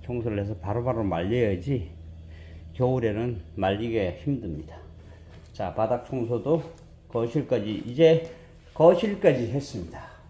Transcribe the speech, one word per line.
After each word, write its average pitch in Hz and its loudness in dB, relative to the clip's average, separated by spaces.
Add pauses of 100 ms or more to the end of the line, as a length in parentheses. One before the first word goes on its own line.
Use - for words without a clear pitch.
청소를 117 -4
해서 101 -4
바로바로 113 -2
말려야지 98 0 (840)
겨울에는 117 0 (140)
말리기가 98 0
힘듭니다. 92 -4 (760)
자, 92 -4
바닥 113 0
청소도 123 0 (460)
거실까지, 113 0
이제 160 6 (440)
거실까지 170 6
했습니다. 113 -6 (240)